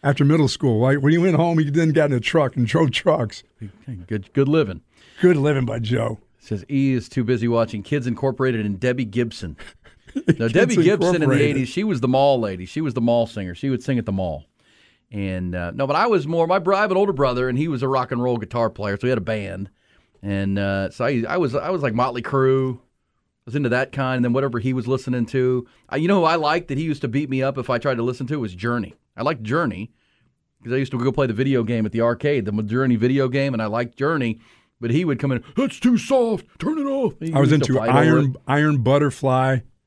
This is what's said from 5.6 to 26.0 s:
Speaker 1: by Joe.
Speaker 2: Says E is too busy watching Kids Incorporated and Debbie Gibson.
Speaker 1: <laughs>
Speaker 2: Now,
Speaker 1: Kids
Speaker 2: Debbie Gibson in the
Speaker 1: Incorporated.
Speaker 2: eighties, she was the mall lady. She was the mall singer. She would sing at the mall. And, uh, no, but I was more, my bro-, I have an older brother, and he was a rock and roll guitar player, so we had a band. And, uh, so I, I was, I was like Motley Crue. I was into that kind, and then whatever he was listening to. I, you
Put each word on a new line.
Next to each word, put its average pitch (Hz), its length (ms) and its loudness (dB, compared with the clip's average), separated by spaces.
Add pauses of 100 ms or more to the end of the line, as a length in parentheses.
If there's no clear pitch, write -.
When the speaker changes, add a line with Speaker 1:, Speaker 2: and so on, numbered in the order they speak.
Speaker 1:
by 113 140 -4
Joe. 113 380 -2 (200)
Speaker 2:
Says 98 320 -8
E 135 240 2
is 120 160 -4
too 131 120 -2
busy 120 260 0
watching 113 340 0
Kids 139 240 -2
Incorporated 127 580 -2
and 101 160 -4
Debbie 127 240 0
Gibson. 107 580 -6
Speaker 1:
<laughs> - 40 -16 (480)
Speaker 2:
Now, - 80 -6 (260)
Speaker 1:
Kids 117 60 -4
Speaker 2:
Debbie 202 220 4
Gibson 175 400 4
in 165 40 0
the 147 40 0
Speaker 1:
Incorporated. 139 260 4
Speaker 2:
eighties, 135 180 -2
she 202 160 -4
was 175 160 -2
the 127 80 0
mall 135 320 4
lady. 95 240 -4
She 117 160 -8
was 143 140 -4
the 120 80 -2
mall 120 240 2
singer. 95 280 -8
She 139 140 -6
would 127 140 -2
sing 131 160 -2
at 113 80 -4
the 104 60 -4
mall. 87 340 -4 (680)
And, 92 420 -6
uh, 87 200 -6
no, 135 120 -4
but 139 100 -2
I 196 100 0
was 190 200 0
more, 165 200 0
my 180 120 2
bro-, 190 200 0
I - 20 0
have 208 100 0
an 185 60 0
older 196 160 2
brother, 127 380 0
and 123 80 -2
he 156 100 -2
was 135 140 -4
a 135 60 -2
rock 131 240 0
and 120 100 -4
roll 123 160 0
guitar 113 320 -2
player, 101 260 -6
so - 60 -8
we 123 80 0
had 127 80 0
a - 20 -2
band. 98 480 -6 (540)
And, 98 360 -2
uh, 98 320 -2
so - 140 -6
I, 123 240 0
I 160 80 -2
was, 147 180 0
I 143 140 -2
was 180 140 -2
like 131 100 -2
Motley 123 300 -2
Crue. 131 560 0
I - 20 -20 (640)
was 110 100 -14
into 143 140 0
that 127 240 0
kind, 131 240 -2
and 123 80 0
then 120 80 0
whatever 131 260 0
he 123 140 -2
was 123 160 -4
listening 127 380 -2
to. 127 420 0 (220)
I, - 80 -6
you 165 100 0